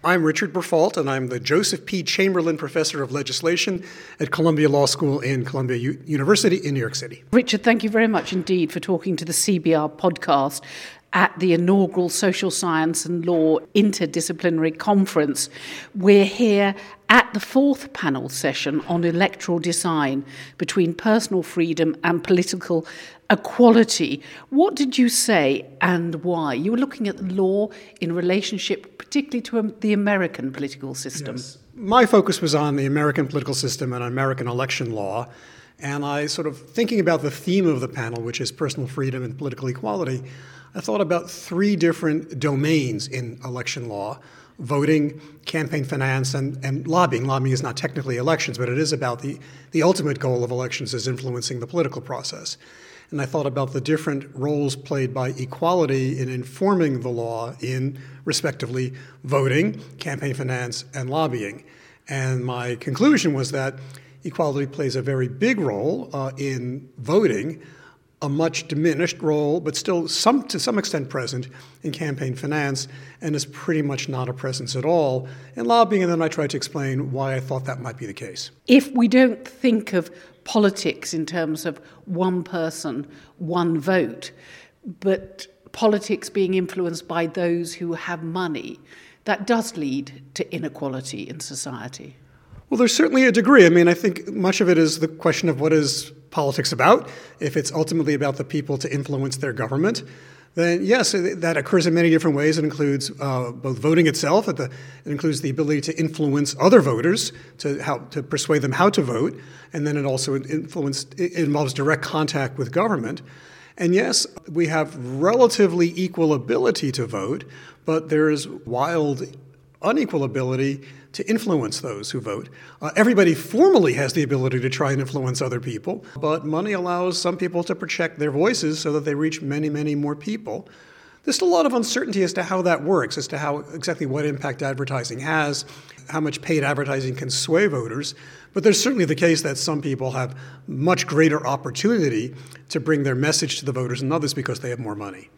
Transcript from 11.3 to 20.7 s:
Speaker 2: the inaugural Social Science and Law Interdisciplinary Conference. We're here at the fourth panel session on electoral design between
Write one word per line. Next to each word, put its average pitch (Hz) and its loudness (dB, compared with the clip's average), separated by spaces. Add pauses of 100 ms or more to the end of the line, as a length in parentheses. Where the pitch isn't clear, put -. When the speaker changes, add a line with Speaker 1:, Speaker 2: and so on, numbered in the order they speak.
Speaker 2:
the 180 4
inaugural 180 4
Social 196 0
Science 160 0
and 170 -2
Law 160 4 (160)
Interdisciplinary 165 2
Conference. 190 2 (440)
We're 196 8
here 202 2 (360)
at 240 4
the 208 -2
fourth 269 2
panel 135 -2
session 143 -2
on 170 2
electoral 170 0
design 156 0 (320)
between 175 2